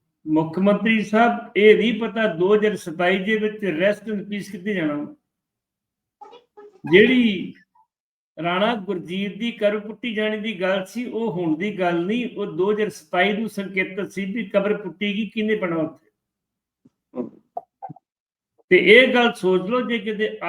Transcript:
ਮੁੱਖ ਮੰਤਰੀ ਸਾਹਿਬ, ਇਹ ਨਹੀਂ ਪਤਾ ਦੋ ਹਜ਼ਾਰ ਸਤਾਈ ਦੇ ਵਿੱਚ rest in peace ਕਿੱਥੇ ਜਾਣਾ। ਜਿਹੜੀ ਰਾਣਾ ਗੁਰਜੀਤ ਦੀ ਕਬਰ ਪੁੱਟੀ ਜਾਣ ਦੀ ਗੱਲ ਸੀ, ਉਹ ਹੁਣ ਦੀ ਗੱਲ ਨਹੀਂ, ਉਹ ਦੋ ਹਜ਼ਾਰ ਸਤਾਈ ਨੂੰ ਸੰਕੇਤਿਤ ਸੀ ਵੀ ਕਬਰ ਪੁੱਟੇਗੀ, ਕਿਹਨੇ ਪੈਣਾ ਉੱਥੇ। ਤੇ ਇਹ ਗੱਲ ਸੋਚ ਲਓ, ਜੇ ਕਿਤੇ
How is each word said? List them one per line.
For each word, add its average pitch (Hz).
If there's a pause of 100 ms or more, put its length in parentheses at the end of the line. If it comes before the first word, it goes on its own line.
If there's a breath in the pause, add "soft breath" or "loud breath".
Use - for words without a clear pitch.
(280)
ਮੁੱਖ 156
ਮੰਤਰੀ 202
ਸਾਹਿਬ, 226
ਇਹ 202
ਨਹੀਂ 214
ਪਤਾ 220
ਦੋ 180
ਹਜ਼ਾਰ 208
ਸਤਾਈ 180
ਦੇ 214
ਵਿੱਚ 214
rest 202
in -
peace 202
ਕਿੱਥੇ 202
ਜਾਣਾ। 147 (1800)
ਜਿਹੜੀ 226 (920)
ਰਾਣਾ 190
ਗੁਰਜੀਤ 190
ਦੀ 233
ਕਬਰ 208
ਪੁੱਟੀ 214
ਜਾਣ 214
ਦੀ 208
ਗੱਲ 185
ਸੀ, 233
ਉਹ 220
ਹੁਣ 165
ਦੀ 196
ਗੱਲ 175
ਨਹੀਂ, 226
ਉਹ 202
ਦੋ 180
ਹਜ਼ਾਰ 214
ਸਤਾਈ 190
ਨੂੰ 220
ਸੰਕੇਤਿਤ 190
ਸੀ 196
ਵੀ 202
ਕਬਰ 202
ਪੁੱਟੇਗੀ, 202
ਕਿਹਨੇ 214
ਪੈਣਾ 180
ਉੱਥੇ। 156 (2500)
ਤੇ 185
ਇਹ 226
ਗੱਲ 240
ਸੋਚ 185
ਲਓ, 240
ਜੇ 233
ਕਿਤੇ 214